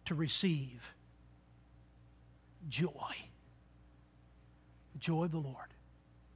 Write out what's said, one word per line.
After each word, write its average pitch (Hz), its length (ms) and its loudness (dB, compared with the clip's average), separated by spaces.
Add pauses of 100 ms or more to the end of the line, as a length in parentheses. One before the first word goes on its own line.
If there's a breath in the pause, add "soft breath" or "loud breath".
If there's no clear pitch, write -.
to 175 80 2
receive 147 760 2 (1800)
joy, 151 220 2 (2000)
the 151 60 -10
joy 160 260 2
of 170 80 0
the 165 60 0
Lord - 300 -6 (680)